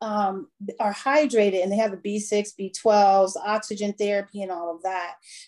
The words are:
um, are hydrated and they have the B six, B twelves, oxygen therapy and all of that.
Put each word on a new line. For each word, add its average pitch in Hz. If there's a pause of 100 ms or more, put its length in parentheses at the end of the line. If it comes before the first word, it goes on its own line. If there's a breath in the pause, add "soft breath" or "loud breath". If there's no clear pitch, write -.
um, 208 (280)
are 208
hydrated 220
and 196
they 202
have 220
the 190
B 208
six, 208
B 190
twelves, 196
oxygen 208
therapy 202
and 190
all 170
of 165
that. 185 (340 loud breath)